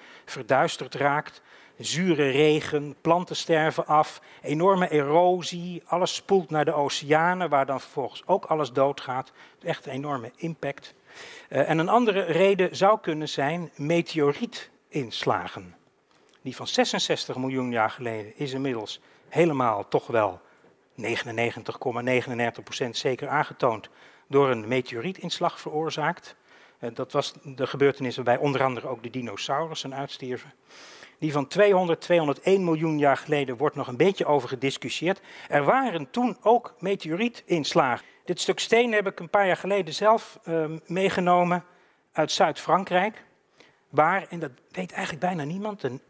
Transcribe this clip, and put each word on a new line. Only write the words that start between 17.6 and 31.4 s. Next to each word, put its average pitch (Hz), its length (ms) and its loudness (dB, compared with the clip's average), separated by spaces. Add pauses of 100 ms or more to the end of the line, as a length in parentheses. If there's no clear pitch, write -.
jaar 113 200 0
geleden 110 460 -8
is 139 160 -6
inmiddels 131 480 -6 (280)
helemaal 127 580 0
toch - 200 -2
wel 104 340 0 (540)
negenennegentig 113 800 -6
komma 120 240 -6
negenennegentig 120 640 -2
procent - 340 -8
zeker 139 300 -4
aangetoond 131 640 -2 (380)
door 139 220 4
een 113 180 -2
meteorietinslag 127 920 -4
veroorzaakt. 156 760 -6 (440)
Eh, 120 140 -8
dat 127 180 -8
was - 220 -2 (100)
de 131 240 -6
gebeurtenis 135 480 0
waarbij 123 220 2
onder 139 260 0
andere 131 240 -2
ook 117 160 -8
de 120 60 -10
dinosaurussen 135 880 -6
uitstierven. 135 580 -10 (680)
Die 156 100 0
van 139 160 0